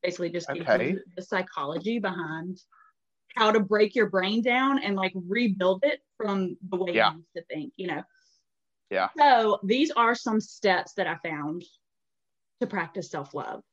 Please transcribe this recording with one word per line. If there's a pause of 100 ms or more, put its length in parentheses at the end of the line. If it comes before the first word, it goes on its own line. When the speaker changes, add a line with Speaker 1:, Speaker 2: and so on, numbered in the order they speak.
Speaker 1:
Basically
just
gives
Speaker 2:
Okay.
Speaker 1:
you (120)
the
psychology
behind (720)
how
to
break
your
brain
down
and,
like,
rebuild
it (160)
from (120)
the
way
Speaker 2:
Yeah.
Speaker 1:
you
used
to
think,
you
know? (880)
Speaker 2:
Yeah.
Speaker 1:
So
these
are
some
steps
that
I
found (1000)
to
practice
self-love.